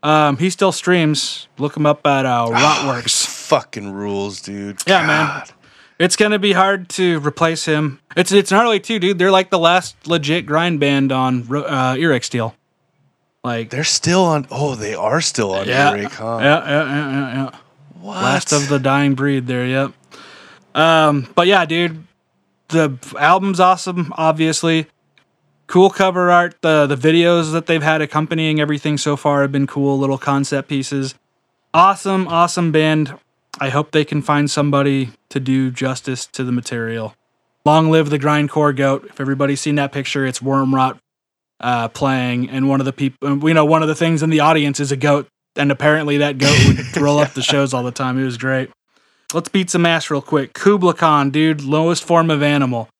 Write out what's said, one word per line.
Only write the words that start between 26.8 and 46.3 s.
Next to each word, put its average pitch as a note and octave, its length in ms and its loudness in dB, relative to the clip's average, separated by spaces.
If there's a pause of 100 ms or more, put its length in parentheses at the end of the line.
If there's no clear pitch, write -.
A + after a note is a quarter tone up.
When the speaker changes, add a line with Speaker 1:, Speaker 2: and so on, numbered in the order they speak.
Speaker 1:
the C#3 100 -2
videos E3 580 2
that D#3+ 140 -2
they've E3 160 0
had D#3 180 0
accompanying D#3 580 -2
everything D3+ 380 -2
so D3 180 -2
far C#3+ 260 0
have C#3 100 0
been C#3 160 0
cool, C#3 300 0
little C3+ 200 -2
concept C#3 520 -2
pieces. C3+ 460 -6 (580)
Awesome, F#3+ 540 2
awesome E3+ 440 0
band. D#3 460 0 (420)
I - 100 -4
hope C#3+ 220 -2
they D3+ 140 2
can D3+ 160 -4
find D3 280 0
somebody C#3 600 0 (180)
to C#3+ 100 -4
do C3 320 0
justice C3 560 -6
to - 160 -10
the B2 80 -4
material. A2+ 640 -6 (520)
Long D#3 260 4
live D#3+ 180 4
the D3 100 0
grindcore D3 560 0
goat. C3+ 340 -2
If - 120 -14
everybody's C#3 400 -2
seen D3 140 -2
that C#3 160 -2
picture, C#3 340 -4
it's B2+ 140 -6
Wormrot, C3+ 580 0 (600)
uh, A#2 300 -2
playing, B2+ 600 -2
and C3+ 180 -2
one C3+ 140 2
of B2+ 40 -2
the C3+ 80 -4
peop-, C3+ 280 -6
you C#3+ 320 0
know, D#3 120 6
one D#3+ 180 4
of D#3 40 0
the D#3 80 -2
things E3 280 0
in D#3+ 80 0
the D#3 80 2
audience D3 400 2
is C#3 120 -4
a C#3 60 -2
goat, C#3+ 300 0 (280)
and C#3+ 160 0
apparently D3 460 2
that D3 200 0